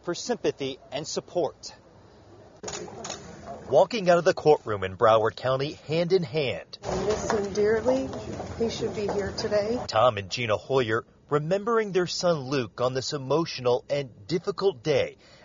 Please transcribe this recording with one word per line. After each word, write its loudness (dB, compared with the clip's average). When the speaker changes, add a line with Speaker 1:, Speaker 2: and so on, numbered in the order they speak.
Speaker 1:
for -4
sympathy -4
and -6
support. -4
Walking 4
out 8
of 0
the 6
courtroom 2
in -4
Broward 6
County -2
hand 0
in 6
hand. -4
Speaker 2:
I -2
miss -2
him -2
dearly. 2
He 0
should -4
be -4
here -2
today. -2
Speaker 1:
Tom 4
and -6
Gina 0
Hoyer 0
remembering 0
their 2
son 0
Luke -4
on 0
this -4
emotional 0
and -2
difficult -2
day 0